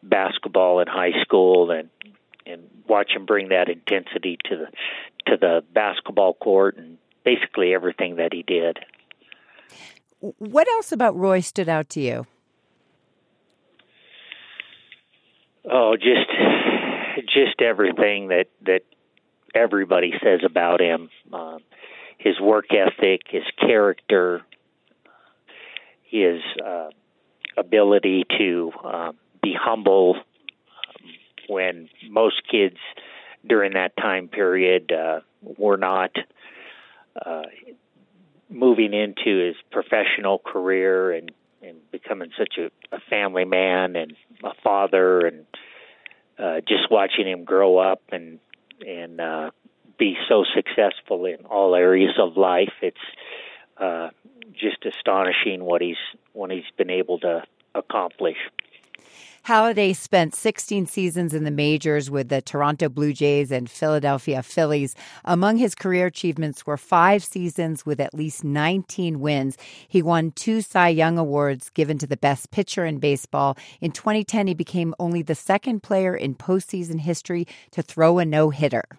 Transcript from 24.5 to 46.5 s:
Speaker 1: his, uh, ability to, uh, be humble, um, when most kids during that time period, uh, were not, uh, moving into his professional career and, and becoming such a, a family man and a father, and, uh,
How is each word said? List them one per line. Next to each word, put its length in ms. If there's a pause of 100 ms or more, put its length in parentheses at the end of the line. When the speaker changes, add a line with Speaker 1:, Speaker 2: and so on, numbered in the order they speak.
Speaker 1:
his, 380 (240)
uh, 240 (680)
ability 680 (140)
to, 340 (100)
uh, 300 (300)
be 180
humble, 560
um, 960 (360)
when 420 (180)
most 320 (100)
kids 260 (720)
during 280
that 240
time 300
period, 600
uh, 300 (220)
were 340
not, 360 (1120)
uh, 180 (1040)
moving 460
into 520
his 100 (140)
professional 680
career 720
and, 200 (300)
and 160 (120)
becoming 480
such 200
a, 120 (240)
a 60 (100)
family 340
man 520
and 180 (300)
a 80 (100)
father, 640
and, 200 (920)
uh, 220